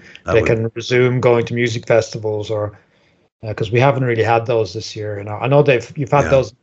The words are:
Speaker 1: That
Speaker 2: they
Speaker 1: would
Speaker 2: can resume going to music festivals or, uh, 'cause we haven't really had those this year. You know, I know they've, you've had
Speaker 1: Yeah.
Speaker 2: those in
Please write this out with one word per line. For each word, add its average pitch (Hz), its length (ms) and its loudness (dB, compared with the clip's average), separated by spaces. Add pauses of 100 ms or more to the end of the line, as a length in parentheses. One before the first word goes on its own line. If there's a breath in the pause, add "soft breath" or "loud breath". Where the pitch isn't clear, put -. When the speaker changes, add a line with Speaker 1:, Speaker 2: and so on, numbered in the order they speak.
(240 loud breath)
Speaker 1:
That 92 100 0
Speaker 2:
they 113 80 4
Speaker 1:
would - 60 -2
Speaker 2:
can 113 260 0
resume 123 460 0
going 120 260 4
to 120 80 -6
music 120 320 -2
festivals 107 600 -2
or, 104 300 -6 (640 soft breath)
uh, 107 100 -6
'cause 110 180 -4
we 120 80 2
haven't 131 240 2
really 117 200 0
had 113 220 2
those 113 260 -2
this - 220 -12
year. 104 240 -8
You 101 60 -12
know, 104 120 -10
I 110 120 -4
know 143 160 6
they've, 123 340 0
you've 139 140 -6
had 143 120 4
Speaker 1:
Yeah. 160 60 -2
Speaker 2:
those 131 200 2
in - 120 -20